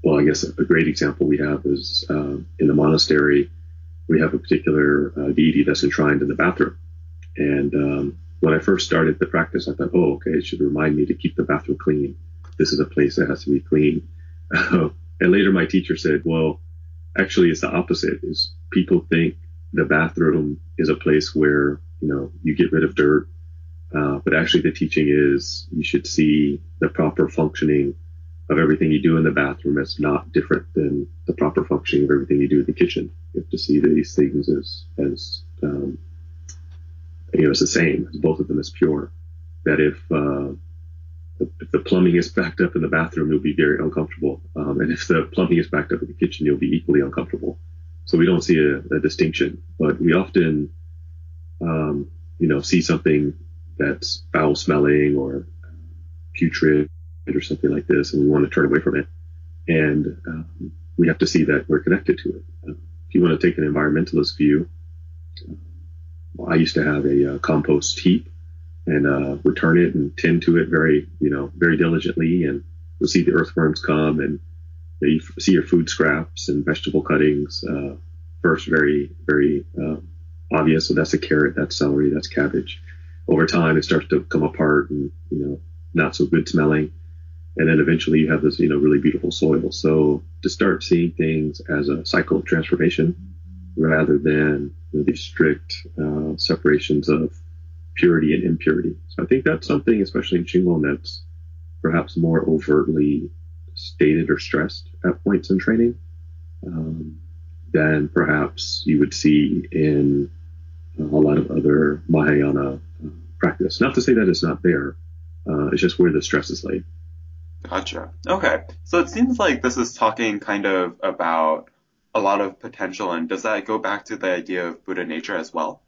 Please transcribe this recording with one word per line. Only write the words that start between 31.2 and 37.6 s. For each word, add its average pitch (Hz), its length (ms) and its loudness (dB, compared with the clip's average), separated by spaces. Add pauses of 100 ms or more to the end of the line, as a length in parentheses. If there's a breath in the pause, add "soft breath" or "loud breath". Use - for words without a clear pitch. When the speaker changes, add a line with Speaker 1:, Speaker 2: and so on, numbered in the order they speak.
Speaker 1:
the - 60 -2
proper 73 300 0
functioning 73 420 0
of 69 60 0
everything 71 280 2
you 71 80 4
do 71 140 4
in - 40 0
the 80 80 -2
kitchen. - 380 0 (220)
You - 80 -4
have - 100 -14
to - 60 -2
see 73 220 2
these 76 360 2
things 71 340 2
as, - 360 -4 (120)
as, - 440 -4 (200)
um, 71 360 -4 (1400)
you 80 100 4
know, 73 80 6
as - 80 0
the - 80 4